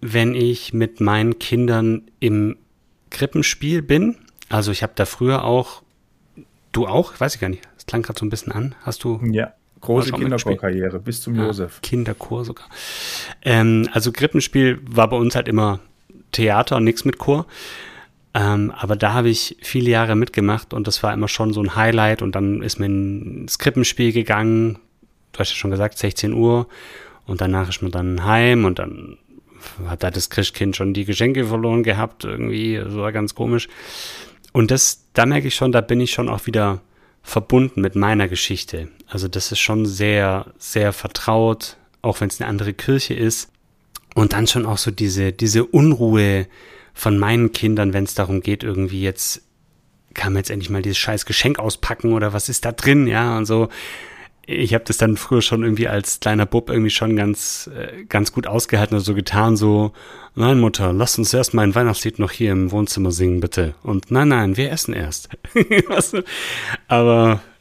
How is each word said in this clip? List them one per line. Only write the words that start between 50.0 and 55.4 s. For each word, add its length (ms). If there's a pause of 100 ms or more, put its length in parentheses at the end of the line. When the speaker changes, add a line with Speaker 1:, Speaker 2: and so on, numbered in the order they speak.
Speaker 1:
kann 180
man 60
jetzt 100
endlich 220
mal 100
dieses 160
scheiß 300
Geschenk 320
auspacken 540
oder 200
was 160
ist 160
da 60
drin, 340
ja, 320
und 80
so. 240 (800)
Ich 260
hab 120
das 120
dann 200
früher 240